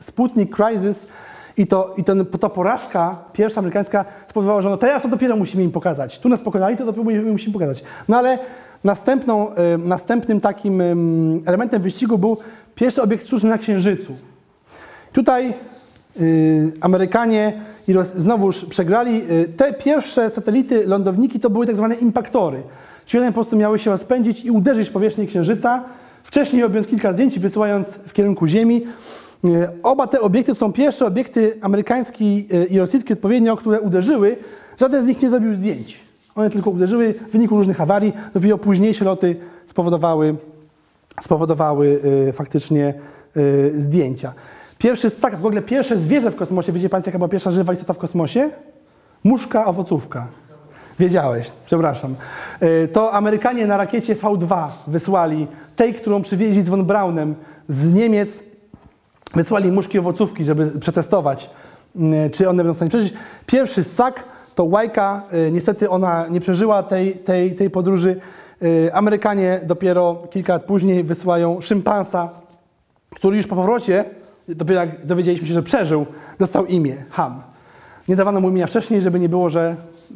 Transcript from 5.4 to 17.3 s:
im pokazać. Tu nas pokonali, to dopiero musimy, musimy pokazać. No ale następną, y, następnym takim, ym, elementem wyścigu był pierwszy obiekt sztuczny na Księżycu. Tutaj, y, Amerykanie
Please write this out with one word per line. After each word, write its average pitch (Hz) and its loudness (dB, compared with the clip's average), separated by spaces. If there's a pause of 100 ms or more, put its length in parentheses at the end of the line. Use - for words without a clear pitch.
im 175 0
pokazać. 143 -4
Tu - 0
nas 247 2
pokonali, 202 0
to 254 -6
dopiero 226 -4
musimy, 220 0
musimy 214 -4
pokazać. 151 -4 (240)
No 220 4
ale 254 2 (460)
następną, 214 0
y, 208 -14 (240)
następnym 202 -2
takim, 202 -2
ym, 165 0
elementem 214 0
wyścigu 214 -2
był 214 0 (380)
pierwszy 247 0
obiekt 220 0
sztuczny 220 0
na 220 2
Księżycu. 196 -2 (1000)
Tutaj, 254 0 (640)
y, 160 2
Amerykanie 208 2 (360)